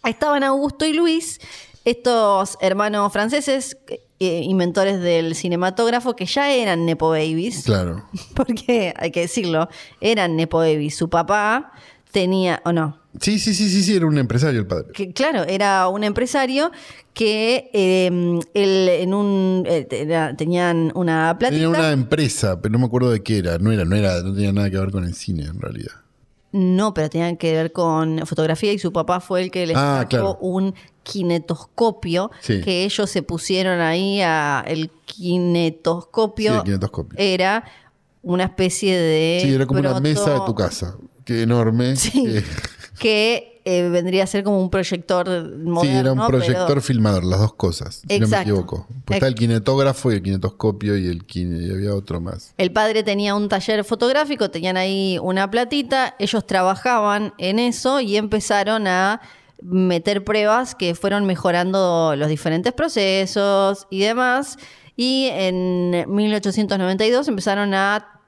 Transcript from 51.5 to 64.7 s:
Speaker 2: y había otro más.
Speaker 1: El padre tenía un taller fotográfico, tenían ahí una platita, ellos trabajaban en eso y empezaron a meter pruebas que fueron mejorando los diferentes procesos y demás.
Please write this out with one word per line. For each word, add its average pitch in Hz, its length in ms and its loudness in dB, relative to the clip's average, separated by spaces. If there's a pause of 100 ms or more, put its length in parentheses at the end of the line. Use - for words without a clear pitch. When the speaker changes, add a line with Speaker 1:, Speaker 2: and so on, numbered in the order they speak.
Speaker 2:
y 95 40 -4
había 98 240 -2
otro 95 240 -6
más. 85 380 -10
Speaker 1:
El - 160 0
padre 214 300 2
tenía 202 320 -2
un 208 120 -2
taller 208 380 -2
fotográfico, 247 680 0
tenían 185 240 -4
ahí 190 460 0
una 190 280 0
platita, 247 720 -2
ellos 202 280 -2
trabajaban 208 880 0
en 190 220 0
eso 254 420 0
y 208 160 0
empezaron 208 720 0
a 190 340 0 (400)
meter 185 640 0
pruebas 214 500 2
que 175 200 -2
fueron 202 300 0
mejorando 175 920 2
los 151 100 0
diferentes 165 460 -2
procesos 196 1160 0
y 190 100 -6
demás. 247 580 0 (400)